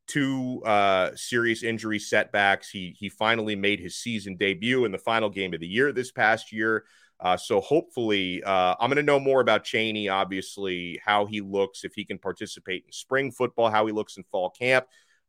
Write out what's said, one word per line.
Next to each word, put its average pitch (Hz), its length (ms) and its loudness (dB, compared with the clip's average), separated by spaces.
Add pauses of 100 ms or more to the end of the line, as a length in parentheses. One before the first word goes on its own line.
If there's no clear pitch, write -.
two, 135 560 -2
uh, 98 520 4
serious 117 480 0
injury 110 340 -4
setbacks. 101 720 2
He, 90 280 -10
he 101 120 -8
finally 110 460 0
made 101 240 0
his 87 160 -10
season 101 420 -8
debut 104 480 0
in 104 60 -2
the 95 80 -6
final 110 320 0
game 92 220 -4
of 80 60 -6
the 82 80 -10
year 123 240 0
this 123 200 -6
past 110 400 0
year. 110 340 -2 (340)
Uh, 90 160 2
so 98 240 0
hopefully, 104 840 0
uh, 92 360 2
I'm 123 100 2
gonna 143 120 0
know 143 180 2
more 135 220 4
about 110 220 4
Chaney, 107 460 -2
obviously, 95 960 -4
how 104 220 4
he 104 160 -6
looks, 98 420 -2
if 95 120 -10
he 101 100 -8
can 98 140 -10
participate 92 680 -8
in - 60 -20
spring 135 400 -2
football, 117 400 0
how 107 160 4
he 110 60 -2
looks 107 240 -6
in 95 80 -14
fall 92 260 -2
camp. 127 340 2 (440)